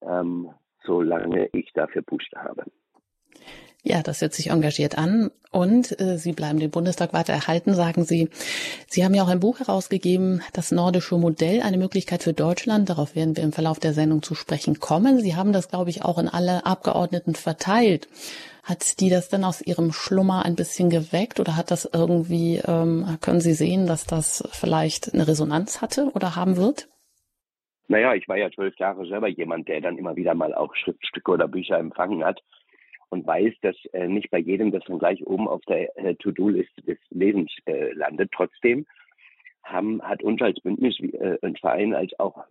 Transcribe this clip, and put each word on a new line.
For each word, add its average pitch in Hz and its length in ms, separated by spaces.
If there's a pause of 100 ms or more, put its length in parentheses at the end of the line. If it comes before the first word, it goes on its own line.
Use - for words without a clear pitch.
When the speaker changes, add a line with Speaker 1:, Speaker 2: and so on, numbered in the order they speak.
Speaker 1:
ähm, 87 480 (340)
solange 87 680
ich - 220
dafür - 280
Puste - 400
habe. - 240 (1200)
Speaker 2:
Ja, 160 200
das 151 180
hört 156 120
sich - 180
engagiert 151 460
an. 196 340 (200)
Und, 208 480
äh, 185 180
Sie 170 160
bleiben 156 260
den 156 100
Bundestag 170 440
weiter 165 200
erhalten, 165 400
sagen 175 300
Sie. 165 260 (580)
Sie - 160
haben 190 120
ja 196 80
auch 180 60
ein 180 100
Buch 214 200
herausgegeben, 185 800 (120)
Das - 180
nordische 175 460
Modell, 170 440
eine 196 160
Möglichkeit 185 460
für 165 100
Deutschland. 185 560
Darauf 156 260
werden 160 200
wir 165 80
im 151 80
Verlauf 160 280
der 156 140
Sendung 156 280
zu 156 140
sprechen - 440
kommen. 247 400
Sie 185 160
haben 190 160
das, 190 160
glaube 180 220
ich, - 140
auch 170 160
in 170 80
alle 175 380
Abgeordneten 175 680
verteilt. 185 720 (560)
Hat - 360
die 190 100
das 180 200
denn 196 140
aus 185 220
ihrem 165 260
Schlummer 190 540
ein 170 100
bisschen 175 360
geweckt 165 480
oder 165 180
hat 170 140
das - 200
irgendwie, 170 760
ähm, 165 520
können - 220
Sie 165 120
sehen, 175 340
dass 165 180
das - 460
vielleicht 160 640
eine 156 120
Resonanz 156 540
hatte 269 320
oder 180 220
haben 180 220
wird? 214 300 (1000)
Speaker 1:
Naja, 117 260
ich 95 140
war 98 100
ja 104 140
zwölf 95 260
Jahre 92 300
selber 104 200
jemand, 82 400
der 78 140
dann 87 160
immer 82 180
wieder 85 200
mal 80 180
auch 78 220
Schriftstücke - 560
oder 82 160
Bücher 90 320
empfangen 82 440
hat 87 160 (680)
und 92 160
weiß, 92 280 (100)
dass, 95 120 (180)
äh, 90 140
nicht 98 220
bei 92 80
jedem 95 340
das 92 140
dann 87 140
gleich 87 260
oben 95 220
auf 80 200
der, 87 300
äh, 90 180
To-Do-Liste 98 680
des 85 160 (100)
Lebens, 95 420 (140)
äh, 76 280
landet. 78 380
Trotzdem 120 540 (800)
haben, 104 400
hat - 180
uns 113 200
als 107 200
Bündnis, 101 380
wie, - 140
äh, - 280
ein - 140
Verein, 95 400
als 90 240
auch 95 180 (140)